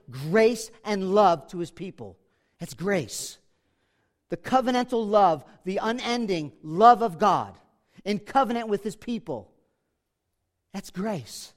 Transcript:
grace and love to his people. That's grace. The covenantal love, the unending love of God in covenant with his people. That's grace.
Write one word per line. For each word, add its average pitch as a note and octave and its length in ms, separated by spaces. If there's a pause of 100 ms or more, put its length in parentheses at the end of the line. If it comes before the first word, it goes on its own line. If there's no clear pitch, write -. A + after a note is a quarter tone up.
(100)
grace G3 600 (140)
and G3 300
love F3+ 340
to F#3 100
his E3+ 120
people. B2 480 (400)
That's E3 160
grace. E3 640 (920)
The F3 60
covenantal B3 720
love, G3 380 (200)
the F#3+ 180
unending A3 680 (100)
love G#3+ 400
of E3+ 160
God C#3+ 380 (480)
in G#3 140
covenant A#3 500
with G3+ 140
his G#3 140
people. D#3+ 560 (1200)
That's G3 180
grace. F#3 680